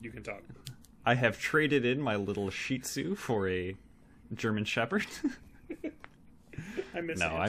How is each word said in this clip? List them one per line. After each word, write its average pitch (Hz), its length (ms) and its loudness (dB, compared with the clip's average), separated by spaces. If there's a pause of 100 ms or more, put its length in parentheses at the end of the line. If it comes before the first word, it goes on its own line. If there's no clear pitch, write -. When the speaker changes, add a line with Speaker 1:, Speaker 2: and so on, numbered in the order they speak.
Speaker 1:
You 113 100 -10
can 117 120 -12
talk. 101 200 -10 (640)
Speaker 2:
I 120 100 8
have 123 240 4
traded 147 460 4
in 131 160 2
my 113 160 2
little 101 340 0
Shih - 280 -2
Tzu - 380 -4
for 101 320 2
a 92 280 0 (580)
German 107 300 0
Shepherd. 123 420 0 (640)
<laughs> - 160 -10 (1080)
Speaker 1:
I 175 60 -4
miss 165 180 -4
Speaker 2:
No, 85 80 2
Speaker 1:
Anton. - 220 0